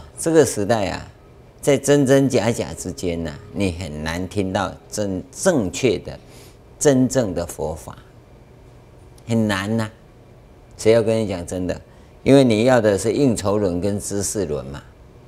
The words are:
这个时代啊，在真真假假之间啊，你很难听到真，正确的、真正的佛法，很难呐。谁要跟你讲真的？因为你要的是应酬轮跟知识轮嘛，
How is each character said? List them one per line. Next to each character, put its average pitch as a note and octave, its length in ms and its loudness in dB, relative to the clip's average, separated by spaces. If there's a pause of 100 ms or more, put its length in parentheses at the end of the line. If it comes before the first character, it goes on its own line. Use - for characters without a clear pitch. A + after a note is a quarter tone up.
(180)
这 E3 140 -2
个 D#3+ 140 6
时 G#2 200 -2
代 G#2 220 0
啊， - 180 -8 (540)
在 C#3 180 2
真 C#3+ 280 4
真 C#3 240 4
假 A2+ 200 0
假 A2+ 240 -4
之 F2 200 -10
间 E2+ 340 -6
啊， D2+ 120 -12 (120)
你 F#2+ 220 -4
很 D#2 320 -10
难 E2+ 240 -4
听 F#2 240 -4
到 F#2 200 -4 (160)
真， F#2+ 320 -6 (120)
正 A#2 360 0
确 G2 300 0
的、 C#2 180 -14 (600)
真 C3 300 4
正 A2 240 -2
的 E2+ 120 -6
佛 D2+ 300 -8
法， - 220 -18 (1300)
很 A2+ 220 0
难 G2+ 260 -2
呐。 A2 160 -4 (840)
谁 A2 160 4
要 A2+ 100 4
跟 A2+ 180 0
你 G#2+ 60 -2
讲 F2+ 180 -6
真 F2+ 220 -6
的？ - 140 -4 (420)
因 C3 120 6
为 C#3 80 8
你 A2+ 220 4
要 B2+ 140 6
的 G#2 160 4
是 G#2+ 160 0
应 A#2+ 240 2
酬 G#2 220 0
轮 F2+ 240 0
跟 G2+ 180 -2
知 G2+ 220 -6
识 F#2+ 240 -4
轮 C#2+ 220 -4
嘛， C#2 120 -12 (480)